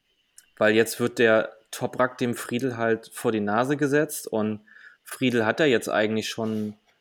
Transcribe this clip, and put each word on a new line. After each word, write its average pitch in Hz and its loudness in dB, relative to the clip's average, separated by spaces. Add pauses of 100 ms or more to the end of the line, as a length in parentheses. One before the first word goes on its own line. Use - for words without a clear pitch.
(580)
weil 107 4
jetzt 110 2
wird 120 0
der 110 4 (180)
Toprak - -2
dem 120 -2
Friedl 120 -4
halt 113 -2
vor - -2
die 110 0
Nase 120 0
gesetzt 147 0
und 107 -2 (420)
Friedl 120 0
hat 113 0
ja 156 4
jetzt 113 2
eigentlich 107 0
schon, 107 -4 (280)